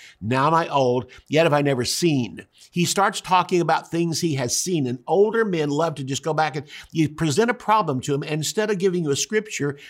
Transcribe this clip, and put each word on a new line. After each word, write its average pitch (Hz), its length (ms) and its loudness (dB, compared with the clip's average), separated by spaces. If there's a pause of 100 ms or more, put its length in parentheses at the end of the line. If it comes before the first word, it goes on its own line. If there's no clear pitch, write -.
(220)
now 131 260 2
am 160 60 4
I 165 140 2
old, 127 380 0 (220)
yet 151 180 4
have 151 80 2
I 147 80 4
never 135 240 0
seen." 139 600 0 (260)
He 175 140 2
starts 208 360 0
talking 175 400 2
about 156 280 0
things 165 320 -2
he 165 140 0
has 127 240 -2
seen, 165 280 -2
and 127 200 -4
older 208 360 4
men 165 260 -2
love 151 260 0
to 139 80 -10
just 131 200 -6
go 160 100 -2
back 151 220 0
and 143 120 -8 (240)
you 156 180 2
present 160 400 0
a 247 40 0
problem 202 480 0
to 147 100 -4
them, 139 120 -2
and 156 100 -4
instead 208 360 -2
of 208 80 0
giving 175 260 0
you 143 80 0
a 139 40 2
scripture, 147 640 -4 (120)